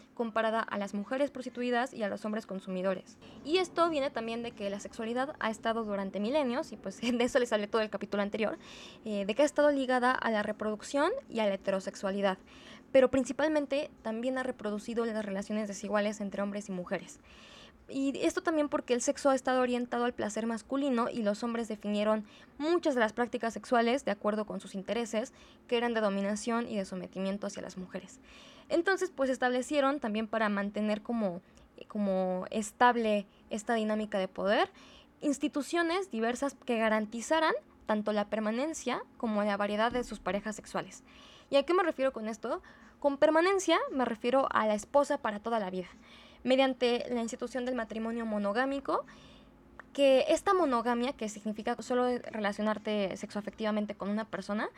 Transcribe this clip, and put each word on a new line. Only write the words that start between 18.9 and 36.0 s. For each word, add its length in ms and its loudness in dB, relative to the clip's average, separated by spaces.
el 80 2
sexo 300 2
ha 40 6
estado 240 0
orientado 460 0
al 80 -2
placer 320 -4
masculino 640 0
y 140 -4
los 200 0
hombres 240 -4
definieron 580 0
muchas 380 2
de 60 4
las 100 4
prácticas 420 -2
sexuales 520 2
de 60 0
acuerdo 340 -2
con 160 -8
sus 140 -16
intereses, 580 -4
que 100 0
eran 160 2
de 60 2
dominación 680 0
y 100 -4
de 80 -2
sometimiento 640 -6
hacia 140 -8
las 160 -10
mujeres. 440 -12
Entonces, 420 2
pues, 160 0
establecieron 680 2
también 280 -2
para 200 0
mantener 540 0
como, 400 -2
como 600 0
estable 800 4
esta 240 -4
dinámica 440 0
de 120 -2
poder, 400 2
instituciones 880 0